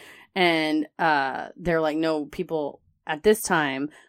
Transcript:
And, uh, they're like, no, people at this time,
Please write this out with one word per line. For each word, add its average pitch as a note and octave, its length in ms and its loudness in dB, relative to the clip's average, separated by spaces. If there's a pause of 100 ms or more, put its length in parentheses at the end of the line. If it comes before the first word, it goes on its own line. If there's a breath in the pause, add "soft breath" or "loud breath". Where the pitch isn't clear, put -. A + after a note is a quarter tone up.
(360 loud breath)
And, D#3 500 2 (140)
uh, C#3 560 0
they're E3+ 240 0
like, D#3 160 0
no, D#3+ 300 0
people D#3 560 -6 (240)
at D#3 180 -6
this G#3+ 180 4
time, D3 480 0 (200 loud breath)